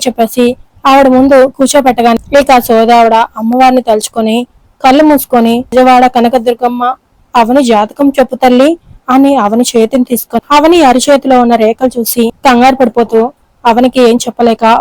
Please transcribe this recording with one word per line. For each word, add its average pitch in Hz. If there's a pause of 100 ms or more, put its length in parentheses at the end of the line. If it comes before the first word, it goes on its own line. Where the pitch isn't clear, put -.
చెప్పేసి 240 (300)
ఆవిడ 277
ముందు 262
కూర్చోపెట్టగానే, 254
ఇక 262
సోదావిడ 226
అమ్మవారిని 240
తలుచుకొని 220 (360)
కళ్ళు 277
మూసుకొని, 247
"విజయవాడ 254
కనకదుర్గమ్మ, 247 (400)
అవని 247
జాతకం 233
చెప్పు 262
తల్లి" 262 (320)
అని 277
అవని 226
చేతిని 240
తీసుకొని, 233 (140)
అవని 320
అరిచేతిలో 262
ఉన్న 240
రేఖలు 226
చూసి 233 (140)
కంగారు 254
పడిపోతూ, 233 (340)
అవనికి 247
ఏం 233
చెప్పలేక, 233 (160)